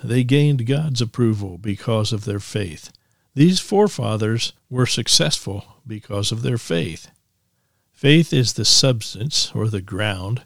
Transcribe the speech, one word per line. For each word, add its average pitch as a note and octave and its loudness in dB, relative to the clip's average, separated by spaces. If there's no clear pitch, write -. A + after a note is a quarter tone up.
they B2 0
gained C#3 4
God's C#3 -2
approval G#2+ 0
because G#2+ -2
of G#2 -6
their G2+ -6
faith. F#2 -8
These E3+ 4
forefathers A2+ 0
were B2+ 0
successful - -2
because G#2 -6
of A2+ -4
their B2+ -2
faith. - -6
Faith D#3 6
is B2+ 0
the A2+ -4
substance A#2 0
or G#2+ -2
the G#2+ -2
ground G2+ -4